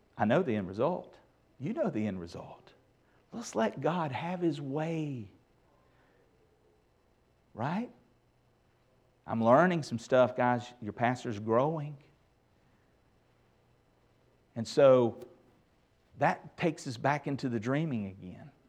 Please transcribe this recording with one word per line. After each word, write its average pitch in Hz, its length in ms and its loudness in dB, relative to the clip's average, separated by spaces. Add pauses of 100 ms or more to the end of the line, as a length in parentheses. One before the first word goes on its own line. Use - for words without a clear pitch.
(160)
I 113 80 0
know 131 200 4
the 127 100 -2
end 98 140 -4
result. 123 480 -4 (420)
You 156 140 -6
know 277 180 -2
the 107 160 -2
end 95 140 -6
result. - 520 -16 (600)
Let's 226 220 -12
let 214 260 -2
God 151 320 -2
have 170 280 -6
His 156 200 -2
way. 147 680 -6 (2250)
Right? 170 360 -6 (1400)
I'm 113 180 0
learning 160 380 6
some 117 160 -6
stuff, 127 380 4
guys. 123 280 2 (160)
Your 104 120 -8
pastor's 120 460 -2
growing. 143 580 0 (2500)
And 113 100 -6
so 127 520 6 (1000)
that 165 380 -2
takes - 300 -2
us 123 100 -8
back 139 300 -2
into 139 220 -4
the 117 120 -2
dreaming 127 460 -2
again, 95 440 -16 (180)